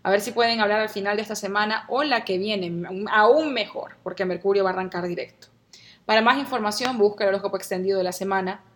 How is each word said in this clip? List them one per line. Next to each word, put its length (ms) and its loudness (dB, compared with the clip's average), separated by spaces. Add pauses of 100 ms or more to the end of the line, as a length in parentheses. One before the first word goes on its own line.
A 80 0
ver 120 4
si 100 -6
pueden 300 2
hablar 180 2
al 80 0
final 300 -2
de 60 -4
esta 120 -8
semana 540 -2
o 140 0
la 200 0
que 140 -2
viene, 500 -4 (240)
aún 420 6
mejor, 480 -6
porque 220 -6
Mercurio 400 0
va 60 2
a 40 0
arrancar 320 -4
directo. 440 -10 (600)
Para 140 4
más 160 4
información, 580 -2
busca 260 2
el 60 2
horóscopo 280 -2
extendido 420 -2
de 40 0
la 100 -2
semana 500 -4 (120)